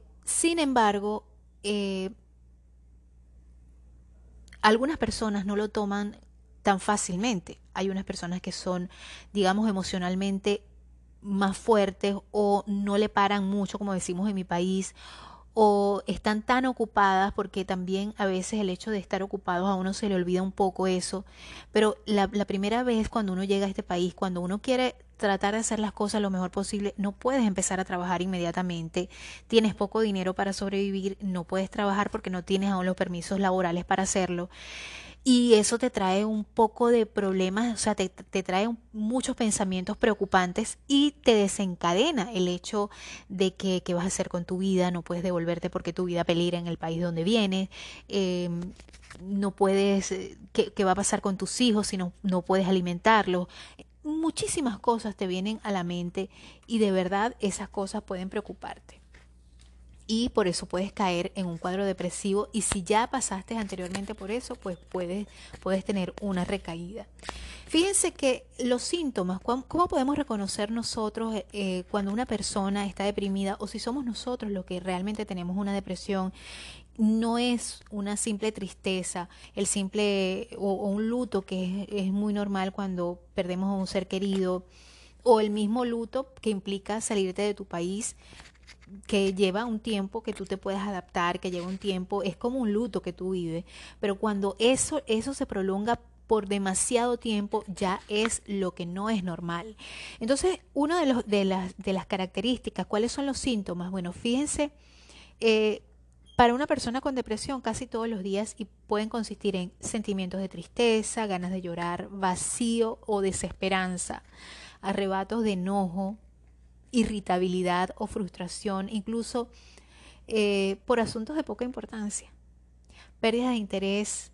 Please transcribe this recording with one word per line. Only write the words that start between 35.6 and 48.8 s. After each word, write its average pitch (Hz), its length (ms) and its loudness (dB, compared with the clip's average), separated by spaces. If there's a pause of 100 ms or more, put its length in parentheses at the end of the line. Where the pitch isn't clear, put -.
te 254 100 2
trae 196 360 2
un 214 180 0
poco 226 460 2
de 233 160 6
problemas, 196 680 0
o 202 40 -8
sea, 208 180 0
te, 185 140 0
te - 340 -6
trae 190 240 2
un-, 233 100 -4 (140)
muchos 233 460 -2
pensamientos 196 580 0
preocupantes 196 880 2
y 285 260 6 (120)
te 233 100 8
desencadena 196 1000 2
el 180 160 2
hecho 202 400 -2 (400)
de 185 240 0
que, 185 300 0
¿qué 180 100 -2
vas 175 100 0
a 190 40 0
hacer 185 200 -2
con 175 160 -4
tu 185 140 -6
vida? 180 340 4
No 175 100 -2
puedes 175 220 -4
devolverte 175 460 0
porque 175 240 -4
tu 185 100 -2
vida 170 220 0
peligra 175 340 2
en 170 80 -6
el 165 100 -4
país 165 240 -4
donde 170 220 0
vienes. 190 460 2 (400)
Em, 180 640 -2 (480)